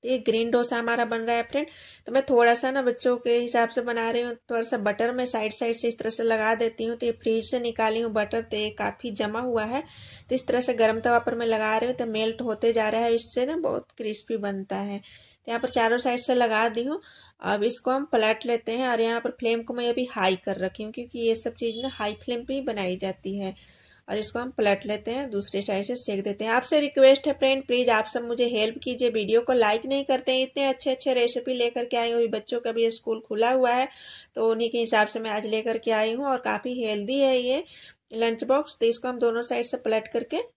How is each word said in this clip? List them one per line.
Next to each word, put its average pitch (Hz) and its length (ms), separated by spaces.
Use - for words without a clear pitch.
तो 240 60
ये 262 100
ग्रीन 233 320
डोसा 240 260
हमारा 233 280
बन 226 140
रहा 233 160
है 233 80
फ्रेंड। 285 240
तो - 40
मैं 269 140
थोड़ा 240 300
सा 262 160
ना 269 100
बच्चों 247 360
के 240 200
हिसाब 240 320
से 240 120
बना 233 300
रही 240 100
हूँ, 240 120
थोड़ा 233 140
सा 233 160
बटर 208 320
मैं 254 160
साइड 214 260
साइड 233 220
से 240 120
इस 226 120
तरह 220 100
से 226 140
लगा 220 320
देती 226 300
हूँ। 233 120
तो 247 80
ये 233 80
फ्रीज 226 320
से 247 140
निकाली 226 400
हूँ 233 120
बटर, 214 300
तो 226 160
ये 208 140
काफ़ी 208 420
जमा 214 280
हुआ 233 240
है। 262 180
तो 247 60
इस 254 120
तरह 247 140
से 247 140
गर्म 220 240
तवा 240 200
पर 233 160
मैं 233 120
लगा 214 300
रही 233 120
हूँ, 247 80
तो 240 100
मेल्ट 220 340
होते 233 320
जा 220 160
रहा 220 120
है, 233 140
इससे 247 300
ना 311 120
बहुत - 360
क्रिस्पी 220 460
बनता 196 380
है। 202 220
तो - 520
यहाँ 233 100
पर 247 80
चारों 233 300
साइड 247 200
से 247 160
लगा 233 340
दी 226 140
हूँ। 285 180
अब 202 220
इसको 247 280
हम 277 200
पलट 220 340
लेते 233 260
हैं, 254 180
और 226 120
यहाँ 233 200
पर - 180
फ्लेम 233 220
को 233 120
मैं 240 160
अभी 247 220
हाई 190 240
कर 196 140
रखी 190 240
हूँ, 214 80
क्योंकि 240 280
ये 226 180
सब 233 180
चीज़ 233 260
ना 262 120
हाई 214 200
फ्लेम 240 220
पे 269 80
ही 269 100
बनाई 196 340
जाती 190 400
है। 196 160
और 208 100
इसको 214 220
हम 247 120
पलट 202 340
लेते 214 260
हैं, 262 180
दूसरे 202 320
साइड 196 240
से 247 100
सेक 202 280
देते 202 220
हैं। 220 60
आपसे 247 280
रिक्वेस्ट 277 480
है 277 60
फ्रेंड, 269 320
प्लीज 247 240
आप 220 160
सब 240 180
मुझे 240 260
हेल्प 220 340
कीजिए, 247 260
वीडियो 220 320
को 247 120
लाइक 226 320
नहीं 277 200
करते 262 260
हैं। 262 100
इतने 269 240
अच्छे 262 260
अच्छे 262 220
रेसिपी 247 400
लेकर 240 320
के 240 120
आई 233 140
हूँ, 233 60
अभी 233 120
बच्चों 220 300
का 233 120
भी 226 200
स्कूल 220 300
खुला 226 300
हुआ 254 220
है, 262 140
तो 226 160
उन्हीं 226 180
के 233 100
हिसाब 226 280
से 220 120
मैं 220 120
आज 214 160
लेकर 220 320
के 226 140
आई 220 200
हूँ, 269 120
और 262 180
काफ़ी 233 380
हेल्दी 214 380
है 262 200
ये 262 240
लंच 226 300
बॉक्स। 277 340
तो 233 80
इसको 233 200
हम 254 120
दोनों 233 240
साइड 240 220
से 240 140
पलट 220 300
करके 302 480